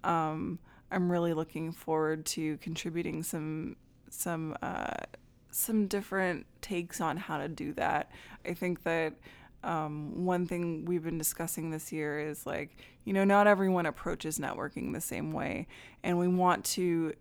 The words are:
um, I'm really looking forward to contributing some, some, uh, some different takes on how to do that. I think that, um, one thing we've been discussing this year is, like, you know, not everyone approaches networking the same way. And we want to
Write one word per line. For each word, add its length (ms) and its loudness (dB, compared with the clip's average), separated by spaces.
um, 560 0
I'm 200 2
really 220 4
looking 380 -2
forward 560 0
to 300 -2
contributing 680 -4
some, 520 -4
some, 520 -4
uh, 320 -4
some 360 2
different 580 0
takes 400 -4
on 160 0
how 200 -4
to 100 -4
do 260 -6
that. 380 0
I 80 -2
think 300 -2
that, 300 0
um, 640 -2
one 220 2
thing 380 -2
we've 180 0
been 160 -2
discussing 500 -4
this 220 -8
year 280 -2
is, 280 -6
like, 280 -6
you 80 0
know, 100 6
not 240 10
everyone 380 6
approaches 540 -4
networking 540 -4
the 80 -4
same 300 -4
way. 360 -4
And 140 2
we 100 4
want 380 4
to 560 2